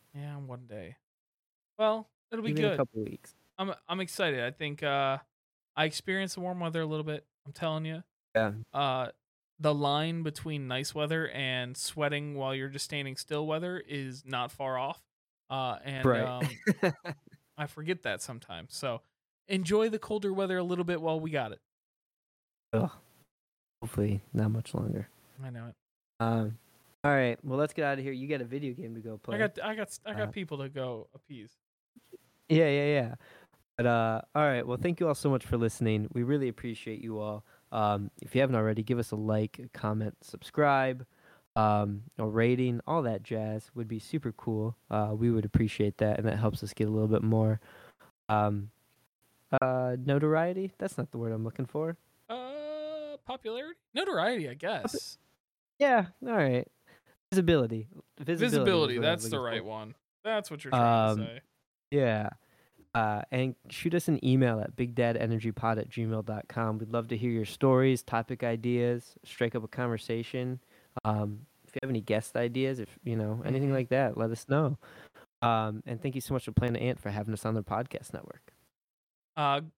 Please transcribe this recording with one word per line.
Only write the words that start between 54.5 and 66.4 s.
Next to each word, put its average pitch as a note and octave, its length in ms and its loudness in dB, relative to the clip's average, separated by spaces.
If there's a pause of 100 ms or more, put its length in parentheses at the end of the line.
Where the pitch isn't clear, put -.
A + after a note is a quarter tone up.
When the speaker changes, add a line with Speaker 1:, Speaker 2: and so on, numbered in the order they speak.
Speaker 1:
guess. F3+ 640 -6 (600)
Speaker 2:
Yeah, B3 260 6 (180)
all A#3+ 120 -2
right. C3 320 4 (640)
Visibility. C3+ 560 4 (300)
Visibility D3 140 -4
is E3+ 80 -2 (120)
Speaker 1:
Visibility, C#3+ 460 4
Speaker 2:
what A#2+ 100 2
I - 60 6
was E3 100 -4
Speaker 1:
that's A2+ 80 -4
the - 80 0
Speaker 2:
looking B2 120 -4
Speaker 1:
right A2 100 -4
Speaker 2:
for. F#2+ 60 -10
Speaker 1:
one. A2 260 -10 (280)
That's G#3+ 280 -4
what D3 120 -10
you're C3+ 80 -10
trying A#2 400 6
Speaker 2:
Um, G#2+ 80 2
Speaker 1:
to A2 60 -2
say. A#2 160 -10 (500)
Speaker 2:
yeah. A#2 380 2 (680)
Uh, G#2+ 280 2 (100)
and C3 240 0 (140)
shoot - 220 -2
us E3+ 140 2
an D3+ 180 4
email B2+ 360 6
at - 160 -6
big A#2+ 180 -2
dad A#2 220 2
energy A2+ 340 0
pod A2+ 280 0
at G#2+ 100 -4
gmail A2 380 -2
dot G#2+ 200 -6